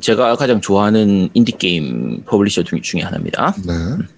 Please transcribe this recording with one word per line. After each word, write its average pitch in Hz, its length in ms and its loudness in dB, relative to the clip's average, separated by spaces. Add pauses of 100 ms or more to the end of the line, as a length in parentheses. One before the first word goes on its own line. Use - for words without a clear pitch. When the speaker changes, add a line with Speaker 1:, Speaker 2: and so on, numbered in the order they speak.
Speaker 1:
제가 117 340 2
가장 123 260 2
좋아하는 101 760 2
인디 117 180 4
게임 65 720 -4
퍼블리셔 101 400 0
중-, 85 180 -6
중에 82 200 -4
하나입니다. 92 560 -4
Speaker 2:
네. 92 160 -6 (440)